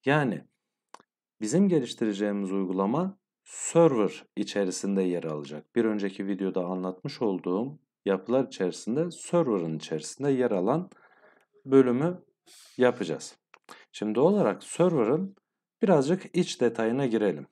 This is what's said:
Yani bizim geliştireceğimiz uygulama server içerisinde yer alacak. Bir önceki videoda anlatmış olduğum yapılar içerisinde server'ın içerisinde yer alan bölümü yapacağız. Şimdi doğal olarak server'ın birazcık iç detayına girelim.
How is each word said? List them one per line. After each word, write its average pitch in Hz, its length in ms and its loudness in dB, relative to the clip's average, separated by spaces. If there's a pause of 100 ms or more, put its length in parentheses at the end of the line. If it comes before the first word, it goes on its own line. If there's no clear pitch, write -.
Yani 135 400 2 (960)
bizim 147 280 2
geliştireceğimiz 104 840 0
uygulama 98 680 -2 (260)
server 135 800 2 (120)
içerisinde 98 680 -2
yer 87 220 -2
alacak. 76 500 -10
Bir 117 100 2
önceki 101 420 -2
videoda 95 380 -2
anlatmış 92 580 -6
olduğum 101 560 -2 (260)
yapılar 113 400 0
içerisinde 127 680 -4
server'ın 107 680 -2
içerisinde 80 540 -6
yer 127 200 2
alan 110 400 0 (760)
bölümü 135 560 4 (540)
yapacağız. 92 600 0 (540)
Şimdi 107 220 -4
doğal 147 180 4
olarak 139 320 0
server'ın 165 720 0 (460)
birazcık 175 540 2
iç 180 240 -2
detayına 117 460 0
girelim. 104 460 0